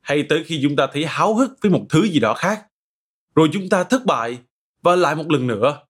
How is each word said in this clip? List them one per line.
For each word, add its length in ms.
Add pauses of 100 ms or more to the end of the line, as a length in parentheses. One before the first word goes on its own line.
hay 220
tới 220
khi 180
chúng 140
ta 160
thấy 140
háo 280
hức 280
với 80
một 180
thứ 160
gì 160
đó 140
khác. 320 (680)
Rồi 180
chúng 160
ta 160
thất 220
bại, 320 (440)
và 140
lại 180
một 160
lần 160
nữa 320 (120)